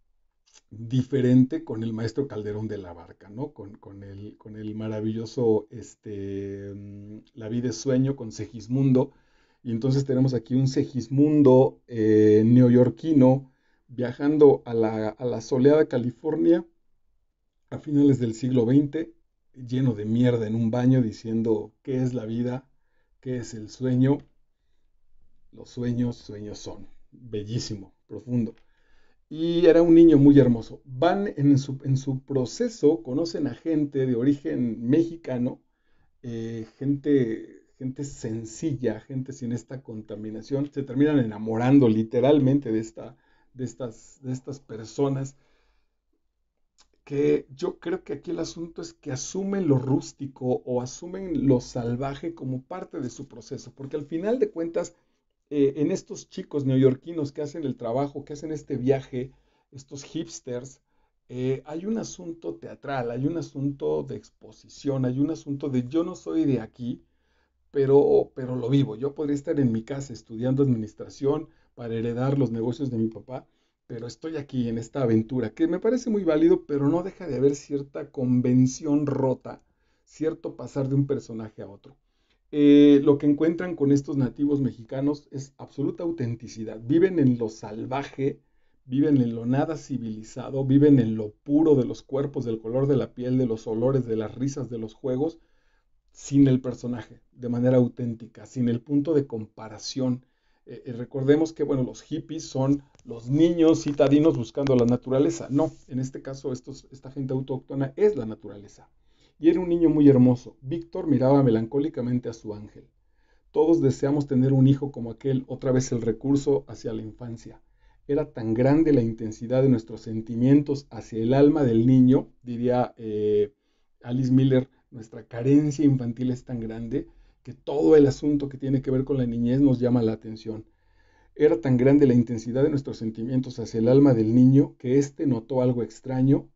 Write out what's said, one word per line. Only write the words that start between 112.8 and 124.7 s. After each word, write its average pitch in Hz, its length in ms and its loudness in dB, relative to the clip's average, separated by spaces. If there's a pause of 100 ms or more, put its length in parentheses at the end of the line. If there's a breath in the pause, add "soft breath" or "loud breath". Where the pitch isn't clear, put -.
Todos 156 320 2
deseamos 139 440 0
tener 131 280 2
un 131 120 6
hijo 139 240 2
como 117 200 -10
aquel, 131 360 -4
otra 127 260 -4
vez 127 200 0
el 117 80 -2
recurso 135 680 -2
hacia 113 260 -12
la 113 80 -10
infancia. 113 580 -16 (480)
Era 147 240 -2
tan 113 220 -4
grande 143 400 4
la 123 80 4
intensidad 117 600 -2
de 135 60 4
nuestros 110 320 0
sentimientos 127 880 0
hacia 110 340 -8
el 117 120 0
alma 147 300 6
del 117 220 2
niño, 131 420 6 (140)
diría, 120 540 -2
eh, 104 560 -2 (500)
Alice 127 300 -2
Miller, 131 380 4 (200)